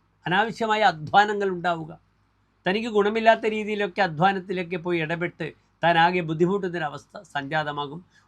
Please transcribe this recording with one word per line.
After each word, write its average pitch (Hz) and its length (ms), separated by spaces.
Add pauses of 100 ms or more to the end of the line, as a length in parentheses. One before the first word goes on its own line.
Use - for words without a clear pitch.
(260)
അനാവശ്യമായ 214 560
അധ്വാനങ്ങൾ 196 680
ഉണ്ടാവുക, 170 420 (760)
തനിക്ക് 220 300
ഗുണമില്ലാത്ത 220 500
രീതിയിലൊക്കെ 208 560
അധ്വാനത്തിലൊക്കെ 180 760
പോയി 175 240
ഇടപെട്ട് 165 440 (360)
താൻ 170 160
ആകെ 180 220
ബുദ്ധിമുട്ടുന്നൊരവസ്ഥ 170 1000
സംജാതമാകും 147 800 (280)